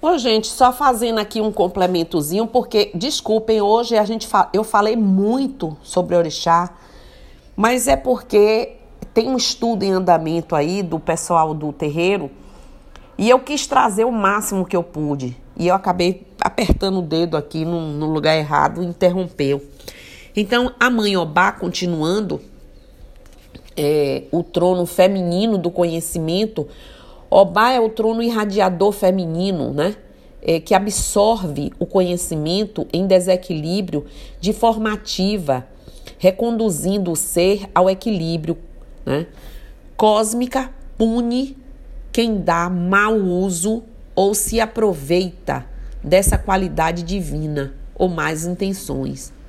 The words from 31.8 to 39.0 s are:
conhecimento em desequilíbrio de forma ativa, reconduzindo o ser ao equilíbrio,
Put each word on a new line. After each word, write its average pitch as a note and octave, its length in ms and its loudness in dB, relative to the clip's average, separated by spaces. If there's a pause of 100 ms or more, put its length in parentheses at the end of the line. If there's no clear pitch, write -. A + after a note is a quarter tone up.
conhecimento F3 1080 -2
em F#3 160 0
desequilíbrio F3+ 1000 0 (340)
de G#3 140 -2
forma A3 400 2
ativa, F#3 720 -4 (500)
reconduzindo F#3+ 960 0
o D#3 40 -2
ser G3 580 0
ao F#3 160 6
equilíbrio, E3 640 -4 (480)